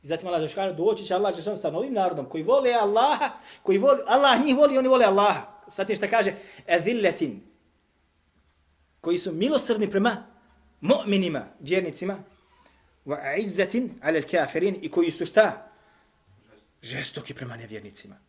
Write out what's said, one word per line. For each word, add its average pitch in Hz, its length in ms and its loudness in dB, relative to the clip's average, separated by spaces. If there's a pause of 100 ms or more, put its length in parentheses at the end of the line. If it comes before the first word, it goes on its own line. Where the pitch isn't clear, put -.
I 143 40 -18
zatim 165 200 -6
Allah 175 120 -2
dželešanu, 180 340 -4
doći 208 320 -2
će 190 80 -4
Allah 190 200 0
dželešanu 190 240 -6
sa 151 140 -4
novim 240 220 -4
narodom 180 320 -2
koji 156 180 -8
vole 247 300 2
Allaha, 233 560 2 (340)
koji 196 140 2
voli, 269 300 4
Allah 262 380 4
njih 269 100 4
voli, 277 220 4
oni 254 100 2
vole 254 180 6
Allaha. 196 640 2
Zatim 196 280 -4
šta 196 120 -4
kaže? 202 260 2 (340)
Ezilletin, 170 720 0 (1600)
koji 175 160 -2
su 175 160 -6
milosrdni 214 580 0
prema 202 340 0 (560)
mu'minima, 190 600 0 (180)
vjernicima, 180 580 -4 (880)
wa 139 320 -6
izzetin 202 640 -2
alel 156 300 0
kafirin, 180 500 0
i 156 100 -10
koji 170 200 2
su 170 140 -6
šta? - 460 2 (1080)
Žestoki 131 520 -10
prema 120 220 -12
nevjernicima. 104 600 -18 (120)